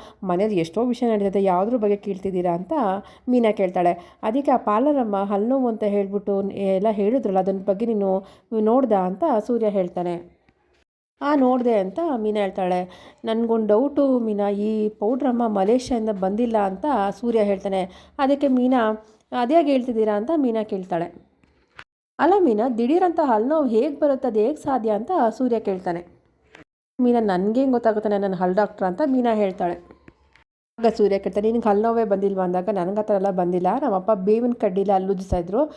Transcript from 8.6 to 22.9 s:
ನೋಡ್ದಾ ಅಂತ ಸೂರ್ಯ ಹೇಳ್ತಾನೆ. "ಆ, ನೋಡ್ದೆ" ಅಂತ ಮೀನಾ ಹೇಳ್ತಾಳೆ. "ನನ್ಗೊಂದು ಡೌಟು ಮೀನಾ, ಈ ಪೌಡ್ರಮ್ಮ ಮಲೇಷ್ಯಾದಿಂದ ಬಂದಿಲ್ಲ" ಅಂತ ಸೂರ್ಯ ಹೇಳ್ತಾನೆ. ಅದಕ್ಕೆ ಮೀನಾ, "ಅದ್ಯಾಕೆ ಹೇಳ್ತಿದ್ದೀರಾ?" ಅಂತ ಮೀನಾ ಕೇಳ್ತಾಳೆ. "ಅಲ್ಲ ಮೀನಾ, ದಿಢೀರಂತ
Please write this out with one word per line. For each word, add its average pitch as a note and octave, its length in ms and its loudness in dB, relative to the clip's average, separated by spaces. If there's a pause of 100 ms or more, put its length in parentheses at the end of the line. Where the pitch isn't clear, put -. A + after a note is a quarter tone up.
ನೋಡ್ದಾ A3 380 4
ಅಂತ F#3 260 -2 (220)
ಸೂರ್ಯ A3 220 0
ಹೇಳ್ತಾನೆ. F3 720 -4 (800)
"ಆ, C#4+ 140 0
ನೋಡ್ದೆ" B3+ 400 2
ಅಂತ G3 240 -2 (180)
ಮೀನಾ G#3+ 240 -2
ಹೇಳ್ತಾಳೆ. F3+ 720 -4 (120)
"ನನ್ಗೊಂದು A3+ 420 0
ಡೌಟು C4+ 520 2
ಮೀನಾ, G#3 320 -2
ಈ G#3+ 380 -2
ಪೌಡ್ರಮ್ಮ A#3+ 600 -2
ಮಲೇಷ್ಯಾದಿಂದ A3 600 0
ಬಂದಿಲ್ಲ" G#3+ 500 -2
ಅಂತ G3 280 -2 (340)
ಸೂರ್ಯ A3+ 220 0
ಹೇಳ್ತಾನೆ. F#3+ 760 -4
ಅದಕ್ಕೆ C#4 300 2
ಮೀನಾ, B3 580 2 (340)
"ಅದ್ಯಾಕೆ C#4+ 300 4
ಹೇಳ್ತಿದ್ದೀರಾ?" A3+ 440 0
ಅಂತ A3 220 -2
ಮೀನಾ A3+ 260 0
ಕೇಳ್ತಾಳೆ. F#3 720 -6 (840)
"ಅಲ್ಲ D#4+ 220 4
ಮೀನಾ, A#3+ 280 2
ದಿಢೀರಂತ D#4+ 540 2